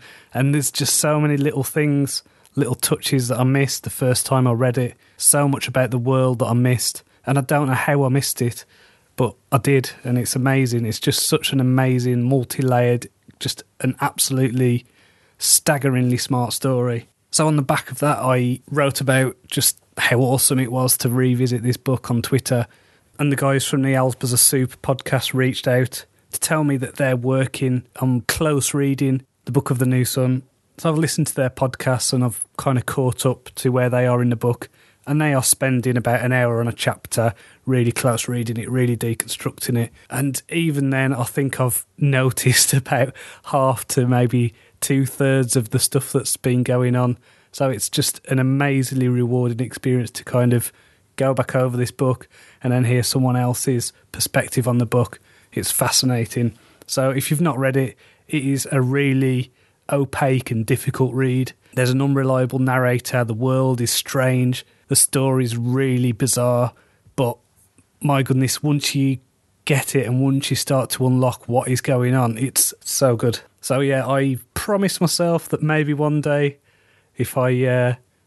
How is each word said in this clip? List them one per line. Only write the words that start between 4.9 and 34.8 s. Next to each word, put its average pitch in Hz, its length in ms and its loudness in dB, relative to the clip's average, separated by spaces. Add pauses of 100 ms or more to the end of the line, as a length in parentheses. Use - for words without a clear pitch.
So 143 300 2
much 135 200 -2
about 127 220 0
the 123 80 -2
world 127 420 2
that 120 60 0
I 107 80 0
missed. 123 480 0 (240)
And 139 140 2
I - 20 0
don't 143 260 0
know 131 60 2
how 143 300 2
I 131 60 2
missed 131 300 0
it, 117 260 -4 (500)
but 113 200 0 (160)
I - 60 4
did, 131 340 2 (140)
and 123 120 0
it's 120 180 -4
amazing. 127 500 0
It's 110 140 -4
just - 280 0
such - 240 0
an 139 80 0
amazing, 127 640 2
multi-layered, 123 840 0 (320)
just - 240 -8 (180)
an 131 180 -2
absolutely 127 840 0 (520)
staggeringly 127 800 2
smart 120 360 -2
story. 123 560 -2 (220)
So 156 160 2
on 156 100 4
the 147 40 2
back 143 300 0
of 127 80 -10
that, 143 200 2
I 127 420 0 (100)
wrote 139 300 0
about 131 340 2 (120)
just - 300 -2 (200)
how - 220 2
awesome 131 400 2
it 123 120 -2
was 127 280 0
to 131 100 0
revisit 123 540 2
this 123 140 2
book - 320 -2
on 120 120 0
Twitter. 123 460 0 (520)
And 143 140 2
the - 20 -4
guys 135 320 2
from 143 140 0
the 135 160 2
Owls 131 180 2
Bazooka 123 220 -2
Soup 131 440 0
podcast - 520 -2
reached 127 340 0
out 127 380 0 (260)
to - 80 -6
tell 156 240 0
me 143 140 2
that 123 180 -6
they're 131 220 2
working 127 680 0 (140)
on 127 220 2
close 147 520 -2
reading 139 500 0 (200)
The - 80 -8
Book 139 180 0
of 131 100 0
the 131 60 0
New 127 200 2
Sun. 127 380 -2 (340)
So 170 120 -2
I've 156 80 0
listened 156 300 0
to - 80 -8
their 131 140 0
podcasts - 640 -2
and 127 100 2
I've 120 240 -4 (100)
kind 135 200 0
of 117 80 -2
caught - 400 -2
up 127 300 -2
to 127 180 -2
where 127 160 2
they 123 180 2
are 123 140 2
in 120 80 2
the 120 80 0
book. 120 320 -2 (360)